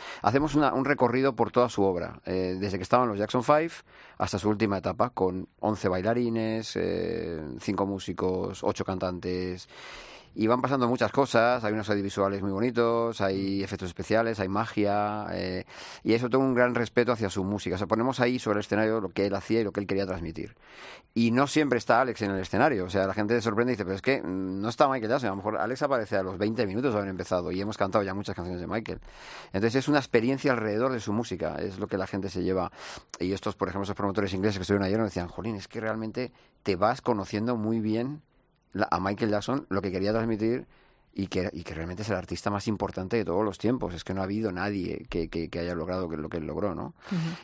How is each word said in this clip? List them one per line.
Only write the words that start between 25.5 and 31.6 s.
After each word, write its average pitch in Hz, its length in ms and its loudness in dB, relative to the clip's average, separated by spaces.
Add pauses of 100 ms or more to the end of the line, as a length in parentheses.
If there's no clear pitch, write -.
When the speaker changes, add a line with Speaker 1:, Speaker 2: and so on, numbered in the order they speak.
Speaker 1:
Alex 113 240 -2
aparece 123 340 2
a 95 60 4
los 95 160 -4
veinte 110 280 0
minutos 117 280 0
de 104 40 2
haber 98 120 0
empezado 90 420 0
y 92 80 -2
hemos 107 160 -4
cantado 101 260 2
ya 95 120 -2
muchas 101 200 -6
canciones 90 280 -6
de 82 40 -6
Michael. 101 340 -4 (520)
Entonces 110 220 2
es 135 140 0
una 147 100 6
experiencia 131 540 4
alrededor 113 400 0
de 120 80 -4
su 104 120 -2
música, 90 440 -2
es 92 220 -6